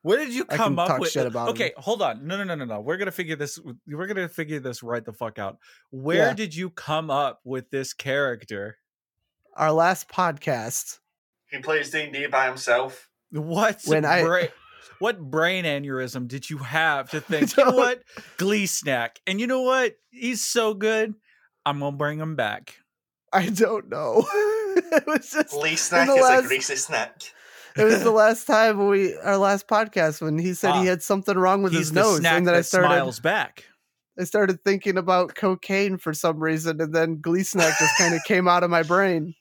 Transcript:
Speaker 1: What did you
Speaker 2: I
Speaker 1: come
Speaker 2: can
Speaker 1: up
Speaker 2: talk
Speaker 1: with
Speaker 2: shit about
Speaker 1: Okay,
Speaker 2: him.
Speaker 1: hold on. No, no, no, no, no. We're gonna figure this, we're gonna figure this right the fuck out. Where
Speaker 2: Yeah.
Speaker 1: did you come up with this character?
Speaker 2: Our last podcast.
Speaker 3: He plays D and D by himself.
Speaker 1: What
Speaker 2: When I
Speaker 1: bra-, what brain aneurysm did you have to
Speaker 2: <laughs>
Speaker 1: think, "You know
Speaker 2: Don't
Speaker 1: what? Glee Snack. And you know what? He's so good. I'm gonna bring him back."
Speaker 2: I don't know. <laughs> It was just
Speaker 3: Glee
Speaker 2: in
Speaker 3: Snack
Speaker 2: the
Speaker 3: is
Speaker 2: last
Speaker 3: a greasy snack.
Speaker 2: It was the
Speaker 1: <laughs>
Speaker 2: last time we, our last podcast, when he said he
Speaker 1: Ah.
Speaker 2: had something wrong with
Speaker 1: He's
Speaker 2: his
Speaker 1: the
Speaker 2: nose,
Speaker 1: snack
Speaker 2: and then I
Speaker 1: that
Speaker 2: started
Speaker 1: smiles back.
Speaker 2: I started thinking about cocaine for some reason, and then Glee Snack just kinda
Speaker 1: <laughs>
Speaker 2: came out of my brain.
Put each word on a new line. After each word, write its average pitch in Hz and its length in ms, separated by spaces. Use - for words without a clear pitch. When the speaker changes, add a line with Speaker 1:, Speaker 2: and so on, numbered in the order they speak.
Speaker 1:
What 185 160
did 269 160
you 269 160
Speaker 2:
I 147 80
Speaker 1:
come 196 160
Speaker 2:
can 175 60
Speaker 1:
up 180 80
Speaker 2:
talk 135 120
Speaker 1:
with - 120
Speaker 2:
shit 131 140
about 120 240
Speaker 1:
Okay, 135 180
Speaker 2:
him. - 100
Speaker 1:
hold 202 240
on. 131 240
No, 185 100
no, 202 80
no, 175 120
no, 135 100
no. 107 140
We're 156 180
gonna 190 120
figure 160 260
this, 143 220
we're 151 200
gonna 190 220
figure 151 320
this 127 220
right 117 200
the 110 120
fuck 113 240
out. 98 180
Where 147 360
Speaker 2:
Yeah. 220 80
Speaker 1:
did 196 200
you 180 140
come 156 420
up 139 320
with 127 280
this 135 240
character? 120 800
Speaker 2:
Our 156 160
last 170 380
podcast. 143 880
Speaker 3:
He 139 120
plays 151 320
D 151 120
and 147 100
D 139 140
by 131 220
himself. 127 600
Speaker 1:
What 170 560
Speaker 2:
When 156 180
I 165 200
Speaker 1:
bra-, 175 240
what 208 200
brain 170 340
aneurysm 131 640
did 131 220
you 151 80
have 139 540
to 156 80
Speaker 2:
<laughs> - 20
Speaker 1:
think, 160 340
"You 269 80
know 247 60
Speaker 2:
Don't - 80
Speaker 1:
what? 247 240
Glee 196 300
Snack. 127 600
And 196 140
you 247 60
know 254 160
what? 254 340
He's 240 340
so 220 300
good. 220 400
I'm 143 160
gonna 143 160
bring 147 220
him 156 180
back." 107 380
Speaker 2:
I 185 160
don't 208 400
know. 135 420
<laughs> 403 60
It 339 300
was 302 240
just 302 200
Speaker 3:
Glee 320 220
Speaker 2:
in - 40
Speaker 3:
Snack 262 320
Speaker 2:
the 277 60
Speaker 3:
is 262 80
Speaker 2:
last 254 220
Speaker 3:
a - 40
greasy 131 280
snack. - 460
Speaker 2:
It 214 80
was 220 200
the 233 60
Speaker 1:
<laughs> - 20
Speaker 2:
last 220 340
time 214 420
we, 196 300
our 196 180
last 196 300
podcast, 208 540
when 156 180
he 180 160
said 190 200
he 185 80
Speaker 1:
Ah. - 80
Speaker 2:
had 185 120
something 196 340
wrong 190 280
with 180 80
Speaker 1:
He's 165 80
Speaker 2:
his 156 120
Speaker 1:
the 180 100
Speaker 2:
nose, 202 160
Speaker 1:
snack 160 200
Speaker 2:
and 175 80
then 175 80
I 170 40
Speaker 1:
that 170 60
Speaker 2:
started 180 240
Speaker 1:
smiles 135 320
back. 170 440
Speaker 2:
I 185 60
started 190 400
thinking 196 320
about 180 400
cocaine 190 640
for 160 160
some 160 260
reason, 160 400
and 156 140
then 160 260
Glee 170 240
Snack 165 340
just 880 200
kinda 170 240
Speaker 1:
<laughs> - 40
Speaker 2:
came 180 200
out 175 160
of 175 80
my 165 140
brain. 175 560